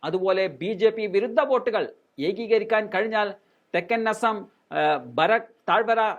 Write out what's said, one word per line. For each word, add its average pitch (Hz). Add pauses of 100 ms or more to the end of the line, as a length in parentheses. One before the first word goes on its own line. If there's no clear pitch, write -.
അതുപോലെ 185
ബി 156
ജെ 214
പി 220
വിരുദ്ധ 220
വോട്ടുകൾ 233 (280)
ഏകീകരിക്കാൻ 214
കഴിഞ്ഞാൽ 208 (400)
തെക്കൻ 220
അസം, 214 (260)
ഏ, 151
ബരക് 160 (120)
താഴ്വര 214